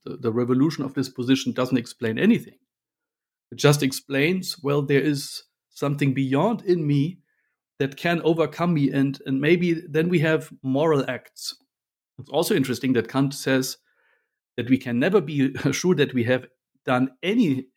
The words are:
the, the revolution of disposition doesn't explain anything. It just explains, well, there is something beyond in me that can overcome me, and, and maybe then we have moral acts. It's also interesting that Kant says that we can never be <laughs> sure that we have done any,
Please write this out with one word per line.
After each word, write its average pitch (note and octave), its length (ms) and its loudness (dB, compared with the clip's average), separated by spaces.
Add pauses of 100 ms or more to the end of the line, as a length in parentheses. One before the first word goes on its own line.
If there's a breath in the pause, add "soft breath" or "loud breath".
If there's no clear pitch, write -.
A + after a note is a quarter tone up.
the, - 120 -12
the A#2 160 -4
revolution B2+ 520 0
of C3+ 100 -10
disposition C3 580 -2
doesn't B2+ 260 -2
explain A#2 400 -6
anything. F#3+ 360 2 (960)
It A#2 60 -16
just D3 260 4
explains, D3 800 -2
well, C#3+ 200 0
there C#3 180 2
is C#3+ 420 -4 (280)
something C#3+ 440 -2
beyond C3+ 480 0
in F3 240 0
me C#3+ 320 0 (640)
that C3+ 160 -4
can E3+ 260 0
overcome E3 520 0
me, C#3+ 160 2
and, C3+ 360 0
and C3+ 140 -2
maybe E3+ 340 2 (140)
then D#3 200 0
we F3 120 2
have D#3+ 320 0 (100)
moral C#3 460 2
acts. - 480 -10 (640)
It's - 120 -18
also E3+ 240 2
interesting C3 380 0
that A#2 160 0
Kant C#3 260 0
says C3 440 -2 (760)
that A#2+ 140 -4
we C3 80 6
can A#2+ 220 -2
never F#3 200 4
be C#3 340 0
<laughs> - 180 -2
sure F3+ 240 2
that C3+ 180 0
we B2 100 0
have B2+ 220 0 (380)
done C3 260 0 (120)
any, E3+ 440 2 (100)